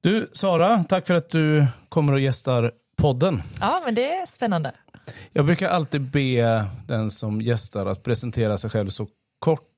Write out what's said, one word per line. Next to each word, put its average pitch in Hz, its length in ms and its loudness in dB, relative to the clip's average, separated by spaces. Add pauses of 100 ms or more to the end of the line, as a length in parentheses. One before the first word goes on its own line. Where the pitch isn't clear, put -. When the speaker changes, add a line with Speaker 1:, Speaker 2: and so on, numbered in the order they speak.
Speaker 1:
Du, 202 320 0
Sara, 185 560 2
tack 185 180 0
för 180 80 2
att 170 160 0
du 151 360 4 (220)
kommer 147 240 2
och 139 80 2
gästar 123 520 0 (240)
podden. 139 460 2 (180)
Speaker 2:
Ja, 277 240 0
men 240 100 -2
det 262 200 0
är 370 120 -6
spännande. 175 460 -4 (600)
Speaker 1:
Jag 143 140 2
brukar 175 220 2
alltid 147 420 -2
be 120 560 2 (200)
den 110 240 -2
som 107 300 -4
gästar 110 460 -2
att 95 160 -6
presentera 113 560 -2
sig 107 120 -6
själv 104 200 -2
så 104 180 -8 (300)
kort 156 400 -2